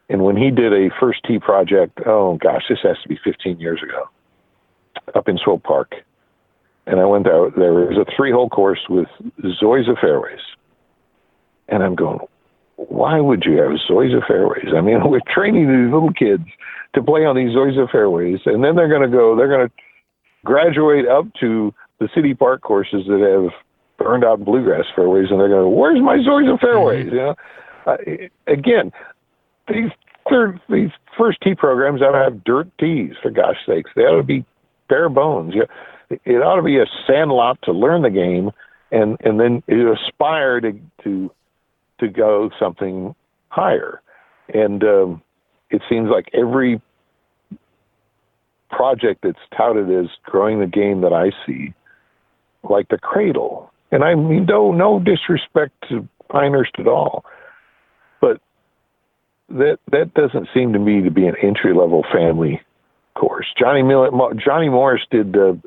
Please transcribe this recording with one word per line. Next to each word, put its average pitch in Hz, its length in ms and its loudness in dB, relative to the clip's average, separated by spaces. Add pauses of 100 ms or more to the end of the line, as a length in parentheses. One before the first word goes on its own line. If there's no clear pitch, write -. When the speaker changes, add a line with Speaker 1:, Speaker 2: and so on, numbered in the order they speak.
Speaker 1:
and 95 160 0
when 98 120 2
he 131 140 0
did 117 220 2
a 98 160 2 (100)
first 123 260 0
tee 113 140 -2
project, 95 680 0
oh 98 300 2
gosh, - 320 0
this - 140 -2
has 90 200 4
to - 60 -14
be - 140 -8
fifteen 90 380 -6
years 82 220 -6
ago, 67 260 -12 (1080)
up 104 140 -2
in 90 100 -2
Swope 92 240 -2
Park. 69 300 -2 (920)
And 92 120 0
I 92 60 2
went 98 240 2
out, 85 280 2
there 87 160 2
was 87 260 0
a 98 180 -2
three-hole 123 320 0
course 98 400 0
with 87 180 0 (560)
Zoysia 117 380 0
fairways. 76 400 -2 (1300)
And 104 160 -2
I'm 92 100 -2
going, 82 240 -4 (580)
"Why 151 440 -2
would 120 240 0
you 78 140 0
have 73 140 0 (160)
Zoysia 123 380 0
fairways?" - 500 -2
I 80 40 0
mean, 107 240 2
<laughs> 147 40 0
we're 156 120 0 (120)
training 190 360 0
these 123 240 2
little 160 200 0
kids 101 320 0 (500)
to 131 80 0
play 156 220 2
on 139 120 0
these 123 180 0
Zoysia 135 380 0
fairways, 92 540 0
and 113 180 0
then 160 100 2
they're 170 140 2
gonna 139 200 2
go, 117 280 4
they're 131 120 2
gonna 127 220 0 (760)
graduate 147 600 2
up 143 200 2 (140)
to 113 320 -2 (280)
the 110 120 -4
city 143 220 0
park 127 280 0
courses 98 440 -2
that 98 140 0
have 95 320 2 (520)
burned 123 200 2
out 107 200 2
bluegrass 101 420 0 (100)
fairways, 92 340 2
and 98 80 4
they're 98 100 6
gonna, 95 200 4
"Where's 277 320 4
my 277 160 4
Zoysia 269 420 2
fairways?" 175 480 2
Speaker 2:
Mm-hmm. 120 80 -6
Speaker 1:
You 127 60 -2
know, 143 140 -4 (520)
uh, - 100 0 (520)
again, 156 420 0 (760)
these 220 220 -4 (380)
third, 220 400 0
these 214 220 0 (260)
first 220 240 0
tee 190 140 0
programs 135 480 0
ought 139 100 4
to 135 60 2
have 127 240 0
dirt 139 260 0 (120)
tees, 143 320 -2 (100)
for - 80 -4
gosh - 340 0
sakes. 82 300 -4
They - 80 2
ought 151 140 4
to 165 80 2
be 135 200 -2 (440)
bare 156 200 2
bones. 127 460 -2
You 107 60 0
know, - 60 0 (580)
it 120 180 2
ought 175 140 2
to 175 60 0
be 143 160 0
a 110 80 4 (200)
sand 147 240 2
lot 123 320 0
to - 100 -2
learn 147 300 0
the 120 80 2
game, 92 400 -2 (400)
and, 107 300 0
and 110 180 0
then 120 300 0
you 113 240 2
aspire 139 680 -2
to, 110 120 -4 (320)
to, 95 260 -6 (720)
to 113 80 -2
go 107 500 0
something 92 560 -6 (360)
higher. - 520 -4 (500)
And, 101 300 -2
um, 95 400 0 (480)
it 104 180 -4
seems 113 220 -2
like 110 240 -2
every 120 480 0 (1900)
project 123 520 -2
that's 90 160 -4 (180)
touted 110 320 0
as 90 220 -2 (140)
growing 107 340 0
the 98 80 0
game 101 360 -2
that 87 100 2
I 87 180 0 (160)
see, 67 260 -10 (920)
like 101 240 0
the 87 100 -2
Cradle, - 720 -4 (220)
and 139 100 0
I 165 140 2
mean, 160 300 0
no, 208 260 2
no 196 260 2
disrespect 165 760 -2 (180)
to 113 180 -8 (200)
Pinehurst 139 500 0
at - 100 -2
all, 147 360 -2 (960)
but 120 200 2 (1080)
that, 143 300 -2 (140)
that 160 220 0
doesn't 135 380 -2
seem 123 200 0
to 101 80 0
me 104 220 2
to 90 80 0
be 92 180 2
an 82 120 -2
entry-level 87 720 2
family 82 480 0 (560)
course. - 300 -4 (120)
Johnny 131 240 2
Mil-, 135 300 4
Mo-, 123 200 0
Johnny 143 360 -2
Morris 127 420 2
did, 101 260 0
uh, 95 180 4 (120)